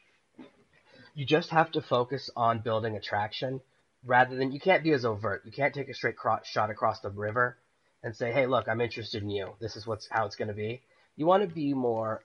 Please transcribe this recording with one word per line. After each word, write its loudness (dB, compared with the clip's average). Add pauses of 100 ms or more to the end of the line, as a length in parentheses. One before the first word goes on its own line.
(1160)
you -6
just 2
have 4
to -2
focus 0
on 4
building -2
attraction -4 (440)
rather 6
than, 0
you -8
can't 4
be 2
as 4
overt. -2
You -18
can't -2
take -8
a -12
straight -2
cro-, 0
shot 0
across 0
the -8
river -2 (440)
and -8
say, -2
"Hey, 2
look, 2
I'm 0
interested -4
in -4
you. -4
This -8
is -14
what's, -6
how 0
it's -10
gonna -4
be." -6 (340)
You -2
wanna 6
be -2
more, 0